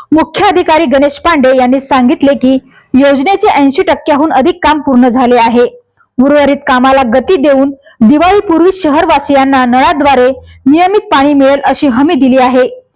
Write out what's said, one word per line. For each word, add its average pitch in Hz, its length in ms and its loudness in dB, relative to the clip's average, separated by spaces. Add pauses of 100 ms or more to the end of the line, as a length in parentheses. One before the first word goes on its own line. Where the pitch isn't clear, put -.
(120)
मुख्य 302 320 -2
अधिकारी 339 400 0
गणेश 285 340 -2
पांडे 269 380 0
यांनी 254 240 0
सांगितले 269 540 0
की 262 240 0 (360)
योजनेचे 285 540 0
ऐंशी 277 340 0
टक्क्याहून 302 500 -2
अधिक 262 300 0
काम 302 180 0
पूर्ण 262 280 0
झाले 247 280 0
आहे. 233 280 0 (580)
उर्वरित 285 340 2
कामाला 269 460 0
गती 254 340 -2
देऊन 277 340 0 (380)
दिवाळीपूर्वी 339 640 2
शहरवासियांना 277 920 0
नळाद्वारे 269 680 0 (360)
नियमित 359 340 2
पाणी 294 340 0
मिळेल 277 300 2
अशी 269 220 -2
हमी 285 280 0
दिली 262 220 0
आहे. 254 460 0 (140)